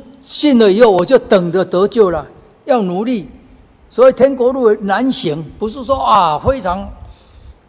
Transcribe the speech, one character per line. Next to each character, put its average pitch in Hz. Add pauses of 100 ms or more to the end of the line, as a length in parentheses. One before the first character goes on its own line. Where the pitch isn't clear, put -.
(240)
信 285
了 214
以 208
后 233
我 180
就 262
等 185
着 180
得 180
救 202
了， 151 (380)
要 254
努 185
力。 220 (640)
所 -
以 170
天 262
国 254
路 240
难 214
行， 160 (160)
不 214
是 254
说 269
啊 196
非 262
常 190 (800)